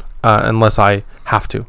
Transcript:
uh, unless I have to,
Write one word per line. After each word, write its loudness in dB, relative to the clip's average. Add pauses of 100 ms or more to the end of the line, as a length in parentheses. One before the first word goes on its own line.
(240)
uh, 4
unless 2
I 2 (220)
have -2
to, -8